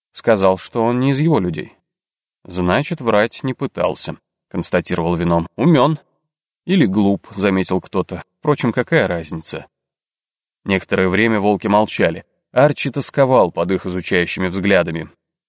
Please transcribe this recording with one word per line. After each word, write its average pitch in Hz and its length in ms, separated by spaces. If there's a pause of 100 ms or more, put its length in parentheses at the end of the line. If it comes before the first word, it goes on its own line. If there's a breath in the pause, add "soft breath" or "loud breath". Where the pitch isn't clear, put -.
(120)
«Сказал, 95 440
что - 280
он 120 160
не 135 100
из 135 100
его 156 180
людей». 90 380 (680)
«Значит, 92 560
врать 113 420
не 131 120
пытался», — 87 640 (340)
констатировал 87 680
Веном. 85 400
«Умен». 151 420 (680)
«Или 175 200
глуп», — 98 480
заметил 95 460
кто-то. 90 420 (180)
«Впрочем, 139 320
какая 127 360
разница?» 82 580 (1000)
Некоторое 92 440
время 107 320
волки 101 260
молчали. 101 580 (280)
Арчи 139 380
тосковал 127 600
под 87 220
их 92 140
изучающими 90 640
взглядами. 87 640 (380)